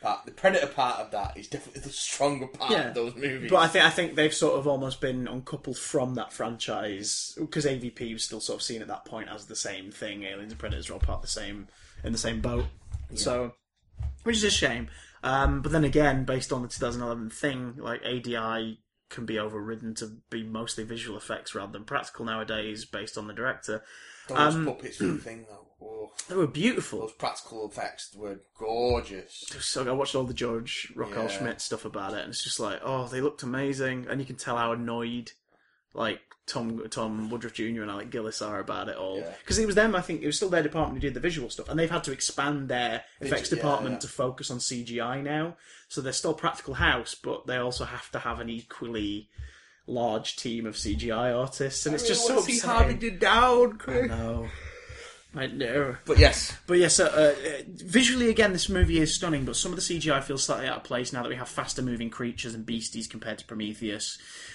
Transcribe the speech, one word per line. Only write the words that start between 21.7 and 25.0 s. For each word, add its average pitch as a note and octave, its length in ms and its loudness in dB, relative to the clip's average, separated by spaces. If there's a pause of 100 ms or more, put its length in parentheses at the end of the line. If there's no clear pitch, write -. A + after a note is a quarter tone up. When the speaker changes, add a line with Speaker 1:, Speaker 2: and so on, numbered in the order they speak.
Speaker 2:
than G#2+ 100 -12
practical - 400 -6
nowadays, A2 600 -4
based G#2+ 320 -8
on G#2+ 100 -8
the G#2 60 -12
director. A2+ 500 -4 (460)
Speaker 1:
Those D3+ 260 6
Speaker 2:
Um, D#3+ 120 2
Speaker 1:
puppets - 280 -6
for - 120 -4